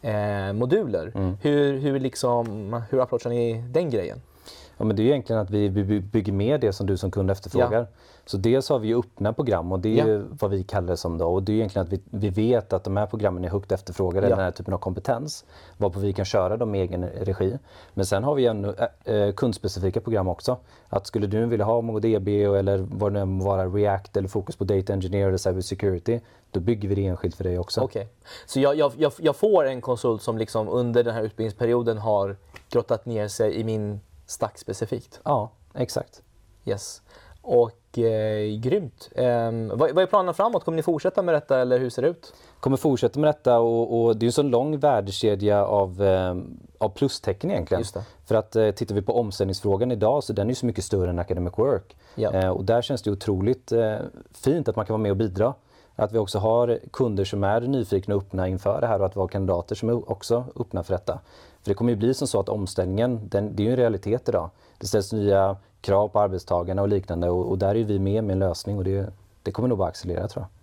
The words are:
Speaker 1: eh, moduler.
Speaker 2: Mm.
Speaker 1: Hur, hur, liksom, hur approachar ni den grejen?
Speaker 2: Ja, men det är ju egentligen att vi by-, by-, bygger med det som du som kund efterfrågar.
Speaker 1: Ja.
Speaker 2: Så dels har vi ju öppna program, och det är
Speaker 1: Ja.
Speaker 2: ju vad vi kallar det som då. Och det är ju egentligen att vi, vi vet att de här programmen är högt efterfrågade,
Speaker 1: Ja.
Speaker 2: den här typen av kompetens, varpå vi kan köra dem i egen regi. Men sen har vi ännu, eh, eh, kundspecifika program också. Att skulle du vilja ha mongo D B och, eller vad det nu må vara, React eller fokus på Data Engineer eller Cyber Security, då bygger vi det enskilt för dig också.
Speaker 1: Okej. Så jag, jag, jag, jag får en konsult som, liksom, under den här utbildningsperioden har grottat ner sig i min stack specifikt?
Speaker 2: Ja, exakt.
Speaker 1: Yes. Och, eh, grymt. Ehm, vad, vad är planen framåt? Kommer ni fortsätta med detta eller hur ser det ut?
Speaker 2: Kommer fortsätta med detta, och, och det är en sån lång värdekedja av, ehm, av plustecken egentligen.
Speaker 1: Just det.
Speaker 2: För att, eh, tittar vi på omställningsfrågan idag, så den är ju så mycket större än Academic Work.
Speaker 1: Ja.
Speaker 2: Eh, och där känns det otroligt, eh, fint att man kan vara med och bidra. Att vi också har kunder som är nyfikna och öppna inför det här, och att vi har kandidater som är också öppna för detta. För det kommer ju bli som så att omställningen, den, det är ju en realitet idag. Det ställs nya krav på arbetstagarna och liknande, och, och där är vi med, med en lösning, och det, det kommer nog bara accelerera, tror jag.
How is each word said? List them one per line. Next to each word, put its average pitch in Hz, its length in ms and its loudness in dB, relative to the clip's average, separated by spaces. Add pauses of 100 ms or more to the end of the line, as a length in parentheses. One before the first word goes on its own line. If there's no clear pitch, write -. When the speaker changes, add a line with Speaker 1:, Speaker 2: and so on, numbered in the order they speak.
Speaker 1:
eh, 104 520 -2
moduler. 120 600 0
Speaker 2:
Mm. 95 260 -2
Speaker 1:
Hur, 143 380 2
hur, 139 200 0
liksom, 117 880 -2
hur 131 120 2
approachar 123 280 -2
ni 117 400 -2
den 156 200 0
grejen? 98 320 -4 (560)
Speaker 2:
Ja, - 80 -2
men 107 100 2
det 107 60 0
är - 20 4
ju 120 60 6
egentligen 120 320 0
att 95 80 -4
vi 104 200 2
by-, 98 140 0
by-, 104 160 2
bygger 101 340 -2
med 117 280 2
det 107 120 2
som 98 140 -4
du 95 100 0
som 92 140 -2
kund 95 200 0
efterfrågar. 113 480 2
Speaker 1:
Ja. 120 60 -2 (400)
Speaker 2:
Så - 120 -6
dels 117 320 2
har 139 100 4
vi 107 80 -4
ju 117 120 2
öppna 113 340 -2
program, 92 380 0
och 92 80 -2
det 104 100 0
är 110 80 4
Speaker 1:
Ja. 110 100 4
Speaker 2:
ju 104 220 2
vad 107 220 -4
vi 98 120 -2
kallar 92 240 -4
det 87 100 0
som 82 200 -4
då. 85 100 0
Och 92 160 2
det 104 80 -2
är - 20 2
ju 107 60 2
egentligen 98 280 -2
att 90 60 -4
vi, 95 160 -4
vi 104 200 -2
vet 107 440 0
att 92 100 -2
de 98 140 -2
här 104 80 0
programmen 95 400 -2
är 90 40 -4
högt 98 220 -4
efterfrågade, 92 580 0
Speaker 1:
Ja. 117 60 4
Speaker 2:
den 95 100 0
här 87 60 -2
typen 92 220 -6
av 87 40 -2
kompetens, 120 680 -6 (320)
varpå 95 220 -2
vi 98 140 0
kan 95 120 -2
köra 95 320 0
dem 113 180 -2
i 98 40 0
egen 90 260 -2
regi. 98 540 -2 (340)
Men 98 120 -2
sen 101 180 0
har 147 120 0
vi 131 100 2
ännu, 104 300 0 (300)
eh, 107 100 -2
eh, 101 180 2
kundspecifika 98 680 -2
program 101 260 0
också. 123 300 -2 (320)
Att 98 180 -4
skulle 104 200 -2
du 107 180 0
vilja 113 200 0
ha 117 160 2
mongo 113 180 -4
D 110 200 2
B 101 280 2
och, 101 100 4
eller 98 200 2
vad 101 360 -2
det 101 60 0
nu 98 60 0
må 95 200 0
vara, 95 200 2
React 98 520 0
eller 95 100 -2
fokus - 280 -6
på - 80 -4
Data 98 300 0
Engineer 98 340 0
eller 95 100 2
Cyber 92 240 0
Security, 98 580 -2 (320)
då 98 80 -2
bygger 101 300 -2
vi 98 60 2
det 98 100 0
enskilt 92 300 -4
för - 80 -10
dig 90 160 -2
också. 90 220 -4
Speaker 1:
Okej. 98 260 -4 (380)
Så - 140 -4
jag, 139 160 4
jag, 147 220 2
jag, 147 220 2
jag 156 160 2
får 196 300 4
en 131 160 -4
konsult 117 400 0
som, 113 160 -4
liksom, 110 320 -2
under 120 340 2
den 117 100 -2
här 113 100 -4
utbildningsperioden 113 720 0
har 101 400 0 (320)
grottat - 360 -2
ner 110 220 -4
sig 104 320 0
i 113 40 -2
min 107 360 -4 (260)
stack - 320 -6
specifikt? - 640 -8
Speaker 2:
Ja, 113 280 -2 (240)
exakt. - 460 -6 (440)
Speaker 1:
Yes. - 360 -8 (400)
Och, 120 580 0
eh, 107 600 0
grymt. 135 560 -4
Ehm, 117 520 0
vad, 120 240 2
vad 151 120 2
är - 20 2
planen 185 280 2
framåt? 208 300 0
Kommer 165 120 -2
ni 160 60 0
fortsätta 175 400 0
med 175 140 2
detta 139 240 2
eller 123 200 2
hur 127 100 -2
ser 120 120 -6
det 135 60 2
ut? - 260 -6 (260)
Speaker 2:
Kommer 135 180 2
fortsätta 131 420 2
med 151 100 4
detta, 127 300 4
och, 117 440 4
och 113 140 4
det 110 80 0
är - 20 6
en 123 40 4
sån 143 180 2
lång 139 300 2
värdekedja 104 840 2
av, 98 380 2
ehm, 92 560 0 (180)
av 107 120 0
plustecken 135 600 -2
egentligen. 90 300 -2
Speaker 1:
Just 98 120 -8
det. 92 100 -8 (220)
Speaker 2:
För 113 100 0
att, - 200 0
eh, 110 160 4
tittar 104 240 -4
vi 104 60 0
på 117 180 0
omställningsfrågan 101 720 0
idag, 120 320 2
så - 100 -6
den 101 140 0
är 120 40 0
ju 127 40 -2
så - 100 -6
mycket 104 180 -2
större 92 260 0
än 87 100 -2
Academic 87 380 -4
Work. 123 400 0 (180)
Speaker 1:
Ja. 107 180 -2
Speaker 2:
Eh, 92 160 2
och 95 160 -2
där 113 160 4
känns 120 200 -4
det 104 100 -2
otroligt, 101 600 -2
eh, 113 240 2 (380)
fint 147 340 0
att 107 80 -2
man 107 100 -2
kan 110 80 -4
vara 110 80 0
med 104 100 2
och 98 60 2
bidra. 107 360 2 (420)
Att 104 160 0
vi 110 60 0
också 104 220 0
har 117 400 2 (120)
kunder 104 320 0
som 101 200 -2
är 104 180 2
nyfikna 107 540 0
och 101 60 0
öppna 92 260 -4
inför 95 340 0
det 120 60 0
här, 107 120 2
och 98 60 2
att 92 100 -2
vi 98 40 -6
har - 80 2
kandidater 95 480 -2
som 113 140 -2
är 120 220 -2
också 117 340 -2 (140)
öppna 95 240 -4
för 95 100 -2
detta. - 260 -4 (440)
För - 60 -8
det 101 40 2
kommer 117 180 0
ju 110 60 0
bli 113 160 2
som 131 140 -2
så - 120 0
att 95 100 -2
omställningen, 104 720 -2
den, 101 320 -2
det 104 80 0
är - 20 2
ju 117 60 2
en 127 60 2
realitet 113 520 0
idag. 90 200 0 (280)
Det 107 100 -10
ställs 101 260 0
nya 98 440 4 (240)
krav 98 260 2
på 104 120 0
arbetstagarna 92 640 0
och 98 60 2
liknande, 90 420 0
och, 90 200 0
och 95 80 0
där 98 180 2
är 113 80 2
vi 104 160 0
med, 101 240 0
med 98 100 -2
en 95 60 0
lösning, 98 380 -2
och 95 60 -2
det, 95 240 -2 (360)
det 101 80 -4
kommer 117 180 -2
nog 117 80 0
bara 95 100 0
accelerera, 87 400 -6
tror - 160 -8
jag. 92 60 -14 (140)